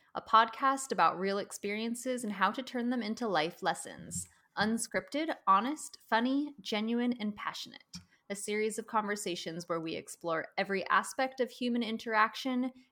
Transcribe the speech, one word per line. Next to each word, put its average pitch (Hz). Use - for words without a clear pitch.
a -
podcast 269
about 175
real 196
experiences 226
and 208
how 190
to 262
turn 240
them 247
into 220
life 170
lessons. 165
Unscripted, 220
honest, 226
funny, 269
genuine, 233
and 208
passionate. -
A 196
series 214
of 214
conversations 185
where 165
we 160
explore 160
every 190
aspect 262
of 240
human 240
interaction 226